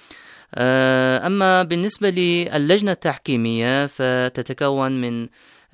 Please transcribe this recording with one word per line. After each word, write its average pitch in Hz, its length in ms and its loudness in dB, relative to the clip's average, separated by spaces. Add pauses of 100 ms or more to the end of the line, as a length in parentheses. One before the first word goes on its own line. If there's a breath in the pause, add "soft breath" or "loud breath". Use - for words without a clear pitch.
(540 loud breath)
آه، 131 720 2
أما 190 360 2
بالنسبة 180 480 -2
للجنة 175 840 2
التحكيمية 127 920 -2
فتتكون 131 1120 -2
من، 117 280 -4 (460 loud breath)